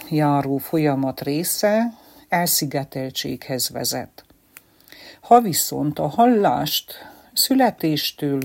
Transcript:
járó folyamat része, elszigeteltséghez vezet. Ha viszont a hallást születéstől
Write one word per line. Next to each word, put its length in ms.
járó 460
folyamat 640
része, 760
elszigeteltséghez 1400
vezet. 540
Ha 200
viszont 580
a 80
hallást 880
születéstől 1120